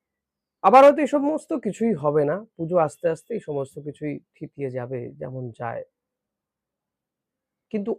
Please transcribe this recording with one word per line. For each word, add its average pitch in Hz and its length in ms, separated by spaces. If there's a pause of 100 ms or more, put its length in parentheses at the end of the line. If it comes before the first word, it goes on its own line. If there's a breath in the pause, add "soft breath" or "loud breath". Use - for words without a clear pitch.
(640)
আবার 254 220
হয়তো 285 160
এই 285 60
সমস্ত 294 460
কিছুই 226 420
হবে 147 300
না, 185 220 (100)
পুজো 170 200
আস্তে 160 320
আস্তে - 260
এই 208 60
সমস্ত 143 380
কিছুই 147 420 (140)
থিতিয়ে 139 360
যাবে 123 400
যেমন 131 400
যায়। 117 340 (1900)
কিন্তু 214 280